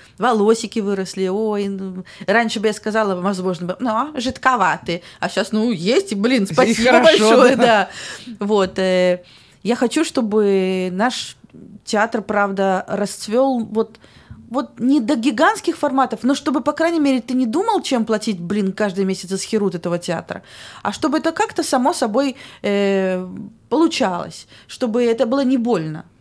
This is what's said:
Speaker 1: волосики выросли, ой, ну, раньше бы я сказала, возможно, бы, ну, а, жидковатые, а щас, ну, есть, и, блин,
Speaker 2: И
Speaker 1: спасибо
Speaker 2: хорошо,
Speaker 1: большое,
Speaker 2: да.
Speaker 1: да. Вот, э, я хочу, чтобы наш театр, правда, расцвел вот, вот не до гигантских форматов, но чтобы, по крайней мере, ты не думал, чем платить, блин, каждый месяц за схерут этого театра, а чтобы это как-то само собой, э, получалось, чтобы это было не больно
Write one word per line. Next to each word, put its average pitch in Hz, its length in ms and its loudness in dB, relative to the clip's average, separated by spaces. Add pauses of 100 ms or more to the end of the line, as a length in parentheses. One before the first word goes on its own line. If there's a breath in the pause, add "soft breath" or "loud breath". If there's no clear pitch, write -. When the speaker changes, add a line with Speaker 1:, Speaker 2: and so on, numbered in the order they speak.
(200 loud breath)
Speaker 1:
волосики 220 600 2
выросли, 190 480 -2
ой, 202 400 -2
ну, 190 360 -8 (240 loud breath)
раньше 226 320 2
бы 208 80 0
я 214 60 2
сказала, 214 460 -2
возможно, 180 480 -4
бы, 180 120 -6
ну, 247 100 -4
а, 247 260 -2
жидковатые, 208 880 0 (180 loud breath)
а 185 100 -4
щас, - 220 -4
ну, 220 200 0
есть, 196 400 0
и, 214 40 -4
блин, 226 280 2
Speaker 2:
И 190 100 -4
Speaker 1:
спасибо 226 380 4
Speaker 2:
хорошо, 240 140 6
Speaker 1:
большое, 247 500 6
Speaker 2:
да. 233 100 2
Speaker 1:
да. 208 240 4 (500 loud breath)
Вот, 202 380 0
э, 180 460 2 (400 loud breath)
я 226 120 0
хочу, 254 300 0
чтобы 196 840 0
наш 214 460 -4 (480)
театр, 220 360 0
правда, 196 680 0
расцвел 226 800 -2
вот, 220 340 -4 (520 loud breath)
вот - 280 -6
не 269 200 4
до 240 160 0
гигантских 302 600 0
форматов, 262 460 0
но 262 100 2
чтобы, 277 280 -2
по 285 100 0
крайней 330 280 0
мере, 269 220 2
ты 254 140 -8
не 254 100 2
думал, 381 380 0
чем 233 220 0
платить, 214 340 -2
блин, 190 320 -2
каждый 196 340 -2
месяц 190 240 -4
за 190 80 -4
схерут 196 380 -2
этого 175 240 -4
театра, 170 420 -8 (400 loud breath)
а 208 100 -2
чтобы 294 280 -2
это 330 140 0
как-то 427 280 -2
само 277 320 0
собой, 254 420 0 (280 loud breath)
э, 196 640 0 (420)
получалось, 220 800 -2 (200 loud breath)
чтобы 240 360 -2
это 240 240 2
было 269 160 0
не 254 140 2
больно 175 480 -2 (160)